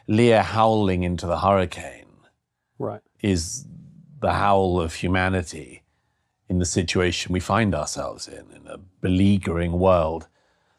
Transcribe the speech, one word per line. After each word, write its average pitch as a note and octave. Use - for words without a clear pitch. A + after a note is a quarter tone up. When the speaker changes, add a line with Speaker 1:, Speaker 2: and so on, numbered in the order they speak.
Speaker 1:
Lear A2
howling G2+
into F2+
the E2+
hurricane G2
Speaker 2:
Right. G#2+
Speaker 1:
is F#2
the F2
howl F#2+
of D#2+
humanity F#2
in F2+
the F2+
situation F2+
we F#2
find G2+
ourselves -
in, -
in -
a D#2+
beleaguering F#2
world, F2